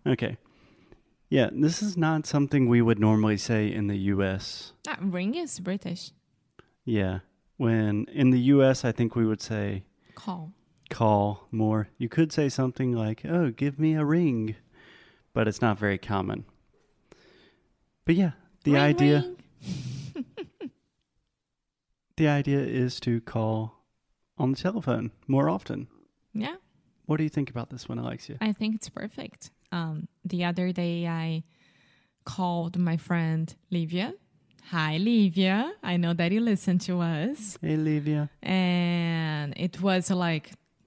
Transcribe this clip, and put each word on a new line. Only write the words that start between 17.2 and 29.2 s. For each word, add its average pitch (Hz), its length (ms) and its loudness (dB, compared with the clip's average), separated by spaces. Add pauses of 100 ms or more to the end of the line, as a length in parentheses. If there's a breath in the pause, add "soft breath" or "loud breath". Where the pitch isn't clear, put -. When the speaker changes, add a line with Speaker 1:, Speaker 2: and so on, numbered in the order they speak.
Speaker 1:
But 165 120 4
yeah, 180 160 4 (340)
the 143 80 4
Speaker 2:
Ring, 139 80 6
Speaker 1:
idea 147 400 6
Speaker 2:
ring. 143 1040 -10
<laughs> - 460 -14 (1500)
Speaker 1:
the 156 100 4
idea 139 320 2
is 123 420 -2
to 117 200 0
call 110 640 -4 (520)
on 131 140 2
the 135 60 -2
telephone 143 540 -2 (160)
more 139 220 2
often. 175 380 -6 (460)
Speaker 2:
Yeah. 262 220 -6 (500)
Speaker 1:
What 156 120 -2
do 156 60 0
you 151 60 -2
think 143 200 -4
about 117 200 -10
this - 200 -14
one, 120 100 -6
Alexia? 120 420 -10
Speaker 2:
I 214 120 0
think 220 220 -4
it's - 140 -10
perfect. - 640 -14 (200)